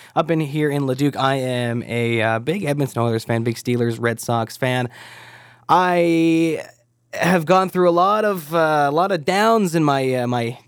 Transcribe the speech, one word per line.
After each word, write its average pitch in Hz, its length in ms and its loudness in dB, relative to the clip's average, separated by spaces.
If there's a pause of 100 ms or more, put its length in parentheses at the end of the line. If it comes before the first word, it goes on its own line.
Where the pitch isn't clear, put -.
(140)
up 160 160 0
in 160 80 0
here 151 320 -2
in 143 160 0
Leduc. 135 300 0
I 135 200 2
am 123 480 -2
a, 117 380 0
uh, 113 160 2
big 165 260 -4
Edmonton 143 380 -2
Oilers 113 220 0
fan, 117 180 -2
big 117 140 -2
Steelers, 120 420 -2
Red 117 220 -2
Sox 117 360 -4
fan. 127 320 -2 (800)
I 165 960 2 (500)
have 160 320 0
gone 185 240 4
through 180 180 2
a - 20 4
lot 196 360 2
of, 170 280 -4
uh, 156 320 2
a 139 40 0
lot 175 220 0
of 160 120 -2
downs 202 500 2
in 170 80 2
my, 135 320 2
uh, 123 120 0
my 120 420 -2